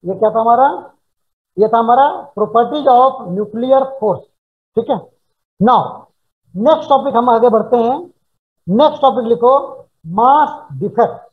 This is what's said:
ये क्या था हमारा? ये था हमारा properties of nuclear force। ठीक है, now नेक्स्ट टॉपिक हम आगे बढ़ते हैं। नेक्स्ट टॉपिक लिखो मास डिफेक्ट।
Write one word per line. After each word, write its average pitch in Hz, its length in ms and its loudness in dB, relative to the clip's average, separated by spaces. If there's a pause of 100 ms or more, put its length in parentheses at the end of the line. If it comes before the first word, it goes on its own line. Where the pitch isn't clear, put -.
ये 190 160 -8
क्या 214 100 2
था 220 100 -2
हमारा? 233 280 2 (920)
ये 214 80 2
था 226 100 0
हमारा 240 300 2 (320)
properties 240 480 0
of 254 400 2 (100)
nuclear 240 440 0 (180)
force। 208 240 -4 (540)
ठीक 233 120 -6
है, 233 80 -2 (600)
now 214 460 0 (500)
नेक्स्ट 302 340 0
टॉपिक 269 260 0
हम 240 140 0
आगे 233 200 2
बढ़ते 220 280 0
हैं। 240 200 -2 (720)
नेक्स्ट 294 340 0
टॉपिक 254 240 0
लिखो 233 280 2 (540)
मास 262 420 2 (300)
डिफेक्ट। 202 540 -4